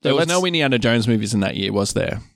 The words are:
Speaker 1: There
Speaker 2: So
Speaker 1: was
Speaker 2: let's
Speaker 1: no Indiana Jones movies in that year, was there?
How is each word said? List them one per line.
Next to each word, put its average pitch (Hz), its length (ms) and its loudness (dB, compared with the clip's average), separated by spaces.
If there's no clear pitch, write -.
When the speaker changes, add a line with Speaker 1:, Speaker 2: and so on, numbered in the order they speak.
Speaker 1:
There 143 100 0
Speaker 2:
So 139 40 2
Speaker 1:
was 160 120 2
Speaker 2:
let's 180 120 2
Speaker 1:
no 185 60 0
Indiana 147 340 0
Jones 113 280 2
movies 110 260 0
in 104 80 2
that 78 160 -2
year, 98 160 -2
was 101 200 0
there? - 280 -4